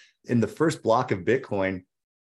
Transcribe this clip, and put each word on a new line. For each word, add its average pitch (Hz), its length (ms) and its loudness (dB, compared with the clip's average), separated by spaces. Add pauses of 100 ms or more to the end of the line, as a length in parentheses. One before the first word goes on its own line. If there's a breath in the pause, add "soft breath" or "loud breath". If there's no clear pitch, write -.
(240 loud breath)
In 120 160 2
the 107 80 0
first 156 340 -2
block 117 300 2
of 95 80 -2
Bitcoin, 98 640 -2 (400)